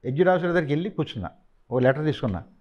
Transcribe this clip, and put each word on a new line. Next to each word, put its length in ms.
ఎగ్జిక్యూటివ్ 240
ఆఫీసర్ 220
దగ్గరికి 220
వెళ్ళి 160
కూర్చున్నా, 400
ఓ 80
లెటర్ 260
తీసుకున్నా 380